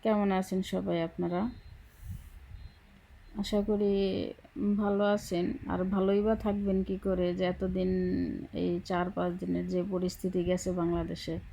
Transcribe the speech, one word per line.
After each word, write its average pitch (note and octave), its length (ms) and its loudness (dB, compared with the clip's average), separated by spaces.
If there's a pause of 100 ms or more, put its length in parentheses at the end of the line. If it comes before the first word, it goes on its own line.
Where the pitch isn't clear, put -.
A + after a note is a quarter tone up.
কেমন G#3 300 4
আছেন F#3 300 0
সবাই F#3 400 0
আপনারা? F3 480 -2 (1900)
আশা G3+ 260 2
করি G3+ 720 2 (440)
ভালো G3+ 280 2
আছেন। G3+ 480 0 (160)
আর F3+ 160 0
ভালোই G3 380 4
বা A3 120 4
থাকবেন G3+ 480 0
কি F#3+ 160 -2
করে, F3+ 360 2
যে F#3 100 0
এতদিন F#3 440 0 (640)
এই F3 320 0
চার F3+ 260 0
পাঁচ F3+ 220 -2
দিনের F3+ 360 -2
যে F3+ 220 0
পরিস্থিতি F3+ 540 -2
গেছে F3+ 280 0
বাংলাদেশে, E3+ 680 -2 (140)